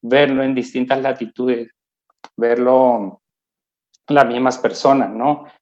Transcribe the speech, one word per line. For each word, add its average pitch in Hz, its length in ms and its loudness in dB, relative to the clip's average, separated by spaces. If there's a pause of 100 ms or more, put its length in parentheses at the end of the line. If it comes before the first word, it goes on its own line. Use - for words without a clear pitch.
Verlo 135 400 2
en 135 120 -2
distintas 127 460 -2
latitudes, 123 680 -4 (640)
verlo 120 840 0 (840)
en - 80 -4
las 139 120 6
mismas 123 320 -2
personas, 131 520 0
¿no? 127 360 -4 (160)